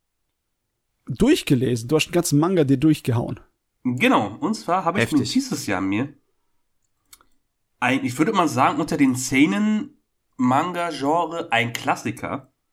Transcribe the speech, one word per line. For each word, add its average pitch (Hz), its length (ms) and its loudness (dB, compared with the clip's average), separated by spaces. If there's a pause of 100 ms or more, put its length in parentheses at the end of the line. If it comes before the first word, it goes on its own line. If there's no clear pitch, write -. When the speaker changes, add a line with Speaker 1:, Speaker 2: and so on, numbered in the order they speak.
(1080)
Speaker 1:
Durchgelesen? 123 840 2
Du 151 60 2
hast 151 120 2
einen - 60 -8
ganzen 165 260 2
Manga 170 240 4
dir 135 140 4
durchgehauen. 131 600 0 (440)
Speaker 2:
Genau. 123 560 0
Und 160 140 -2
zwar 180 320 -2
habe 170 160 0
ich 117 100 0
mir 156 80 2
Speaker 3:
Heftig. 123 140 -2
Speaker 2:
dieses 196 340 -2
Jahr 95 140 -2
mir 104 320 -2 (1700)
ein, 131 260 0
ich 120 140 -4
würde 190 140 2
mal 180 140 2
sagen, 139 320 0
unter 165 180 -4
den 131 180 2
Seinen-Manga-Genre 165 2250 -2
ein 120 220 0
Klassiker. - 800 -6 (200)